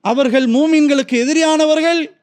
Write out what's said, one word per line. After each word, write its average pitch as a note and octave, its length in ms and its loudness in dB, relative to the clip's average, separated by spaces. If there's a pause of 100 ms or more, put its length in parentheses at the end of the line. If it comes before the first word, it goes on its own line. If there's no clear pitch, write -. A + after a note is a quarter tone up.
அவர்கள் C4 480 0
மூமின்களுக்கு C#4+ 760 0
எதிரியானவர்கள் D#4 760 0 (220)